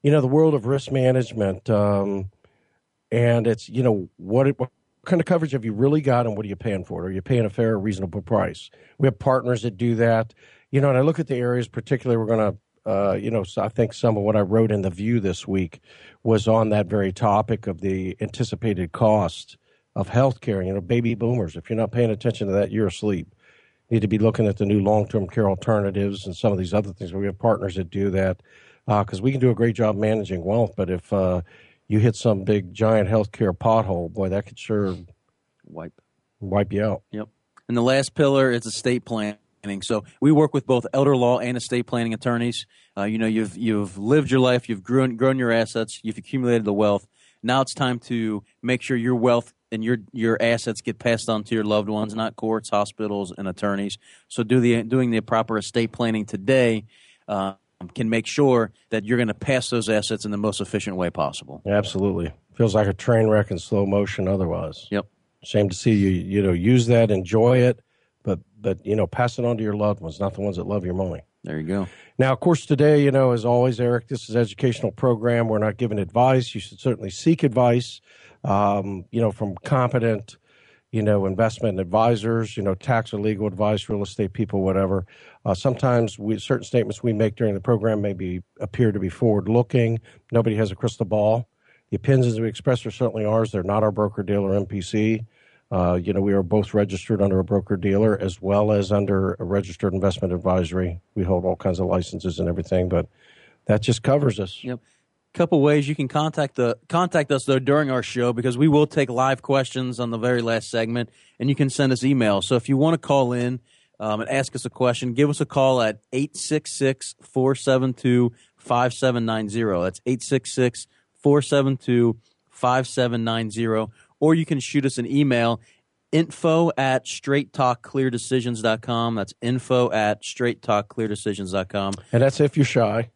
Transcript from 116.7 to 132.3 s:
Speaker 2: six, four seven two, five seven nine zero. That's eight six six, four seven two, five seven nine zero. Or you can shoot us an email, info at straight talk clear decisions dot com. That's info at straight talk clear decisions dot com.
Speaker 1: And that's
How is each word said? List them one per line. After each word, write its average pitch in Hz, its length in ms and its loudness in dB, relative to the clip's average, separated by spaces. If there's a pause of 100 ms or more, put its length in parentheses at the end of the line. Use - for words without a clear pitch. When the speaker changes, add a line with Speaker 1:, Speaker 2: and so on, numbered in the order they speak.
Speaker 2:
six, - 480 -4
four 131 340 0
seven 131 380 0
two, 123 400 2 (240)
five 123 380 0
seven 120 320 0
nine 110 240 -4
zero. 104 320 0
That's 92 240 -4
eight 123 160 -2
six - 320 -2
six, 123 320 -2 (260)
four 147 300 4
seven 135 340 2
two, 120 400 2 (320)
five 127 380 0
seven 120 360 -2
nine 113 280 -2
zero. 110 400 -2 (300)
Or 156 140 6
you 165 120 0
can 147 140 -2
shoot 143 240 -2
us 131 140 -2
an 120 80 -4
email, 120 540 2 (500)
info 165 640 2
at 131 300 0
straight 139 460 -4
talk 123 300 0
clear 135 260 0
decisions 120 540 -2
dot 110 180 0
com. 117 340 -2
That's 101 280 -6
info 123 500 0
at 107 320 0
straight - 380 -4
talk 104 260 0
clear 113 180 -4
decisions 101 460 -6
dot 95 160 -2
com. 98 240 -4 (200)
Speaker 1:
And 120 100 4
that's 135 180 2